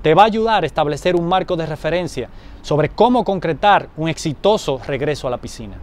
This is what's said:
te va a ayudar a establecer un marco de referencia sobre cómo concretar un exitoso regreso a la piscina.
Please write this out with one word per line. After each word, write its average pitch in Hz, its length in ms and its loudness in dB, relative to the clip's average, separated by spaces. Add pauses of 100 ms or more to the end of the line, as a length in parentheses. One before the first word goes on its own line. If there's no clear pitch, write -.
te 156 120 4
va 185 80 8
a 220 40 8
ayudar 220 360 0
a 156 40 -2
establecer 151 500 0
un 170 100 0
marco 180 300 0
de 160 100 -4
referencia 156 640 -4 (340)
sobre 151 280 0
cómo 240 340 4
concretar 175 720 2
un 160 120 -2
exitoso 156 800 -2
regreso 143 400 -4
a 127 60 -2
la 120 60 -6
piscina. 107 440 -14